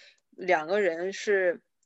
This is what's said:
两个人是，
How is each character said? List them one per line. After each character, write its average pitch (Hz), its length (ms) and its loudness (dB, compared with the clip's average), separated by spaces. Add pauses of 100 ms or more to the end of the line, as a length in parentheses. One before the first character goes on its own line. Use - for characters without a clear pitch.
(300)
两 170 380 0
个 202 120 0
人 180 320 -2
是， 190 480 0 (260)